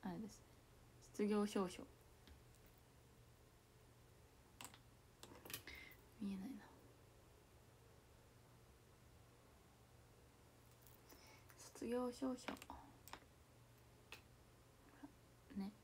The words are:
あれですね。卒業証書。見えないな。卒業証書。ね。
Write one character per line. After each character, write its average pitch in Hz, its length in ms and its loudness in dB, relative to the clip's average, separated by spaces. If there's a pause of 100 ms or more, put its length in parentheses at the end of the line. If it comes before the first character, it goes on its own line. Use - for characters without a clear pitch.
あ 190 80 2
れ 170 80 2
で 214 100 2
す - 80 -8
ね。 - 60 -14 (680)
卒 208 160 10
業 208 180 12
証 202 240 10
書。 - 140 -2 (4000)
見 202 120 6
え 190 40 4
な 190 80 2
い 269 40 2
な。 269 60 2 (4000)
卒 - 140 4
業 247 240 10
証 247 80 0
書。 269 80 10 (3250)
ね。 196 140 4 (120)